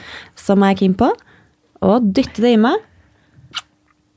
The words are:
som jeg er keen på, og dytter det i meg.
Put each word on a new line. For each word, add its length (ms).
som 260
jeg 100
er 80
keen 160
på, 160
og 320
dytter 280
det 120
i 40
meg. 200